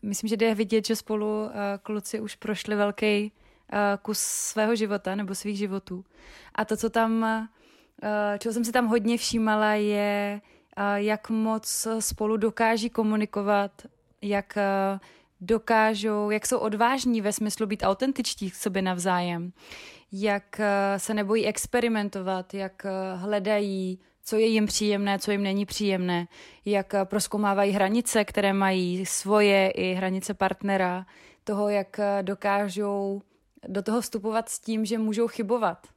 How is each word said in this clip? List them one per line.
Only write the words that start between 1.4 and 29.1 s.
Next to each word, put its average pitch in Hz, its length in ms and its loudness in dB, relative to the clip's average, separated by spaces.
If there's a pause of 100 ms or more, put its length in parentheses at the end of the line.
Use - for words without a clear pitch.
a, 202 340 -4
kluci 214 420 -6
už 214 140 -8
prošli 208 420 -4
velký, 208 560 2 (380)
a, 202 260 2
kus 208 220 -6
svého - 580 0
života 202 380 -2
nebo 196 200 -4
svých 202 240 -6
životů. 190 460 -6 (500)
A 220 100 0
to, 214 120 -2
co 226 140 -2
tam, 226 340 2
a, 220 240 -2 (880)
čeho 226 140 -4
jsem 233 120 0
si 233 80 -4
tam 247 140 4
hodně 233 320 2
všímala, 214 560 2
je, 208 680 0 (360)
a, 202 200 0
jak 214 340 -2
moc 220 560 -2 (120)
spolu 214 380 0
dokáží 226 540 2
komunikovat, 208 800 0 (500)
jak, 202 340 -2
a, 196 440 2 (400)
dokážou, 214 920 2
jak 214 160 -2
jsou 254 120 0
odvážní 233 640 2
ve 208 120 0
smyslu 214 340 -2
být 208 160 -4
autentičtí 208 680 0
k - 40 -18
sobě 190 280 -2
navzájem, 180 680 0 (600)
jak, 202 480 -2
a, 196 380 2
se 214 160 -4
nebojí 208 320 2
experimentovat, 202 1080 -2
jak, 190 320 -8
a, 190 280 -4
hledají, 196 840 -2 (280)
co 220 100 -2
je 220 100 6
jim 220 200 4
příjemné, 202 520 0
co 202 120 -4
jim 202 120 0
není 196 240 0
příjemné, 180 640 0 (360)
jak, 202 300 0
eh, 196 100 4
prozkoumávají 202 680 0
hranice, 208 520 2
které 196 280 0
mají 190 540 2
svoje 196 640 4